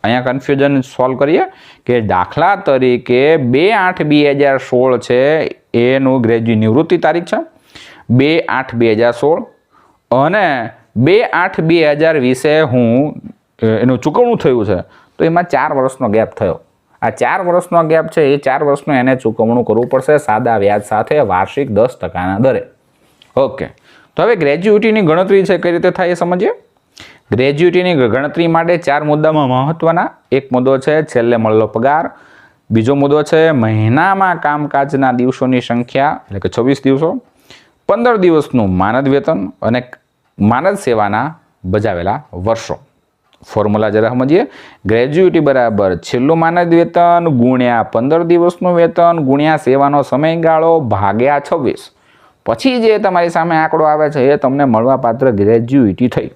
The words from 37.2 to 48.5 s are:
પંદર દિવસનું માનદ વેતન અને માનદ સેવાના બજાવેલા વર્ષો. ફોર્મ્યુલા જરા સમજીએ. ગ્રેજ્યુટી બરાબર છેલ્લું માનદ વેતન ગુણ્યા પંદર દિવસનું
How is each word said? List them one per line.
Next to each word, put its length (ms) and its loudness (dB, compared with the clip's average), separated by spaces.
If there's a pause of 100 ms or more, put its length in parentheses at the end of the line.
પંદર 300 2
દિવસનું 600 0
માનદ 320 0
વેતન 520 -2
અને 220 -2 (560)
માનદ 380 0
સેવાના 560 -2 (320)
બજાવેલા 580 -4 (100)
વર્ષો. 460 -6 (760)
ફોર્મ્યુલા 360 0
જરા 200 0
સમજીએ. 380 0 (380)
ગ્રેજ્યુટી 540 2
બરાબર 560 0
છેલ્લું 440 -2
માનદ 340 0
વેતન 560 2
ગુણ્યા 540 2
પંદર 400 0
દિવસનું 520 0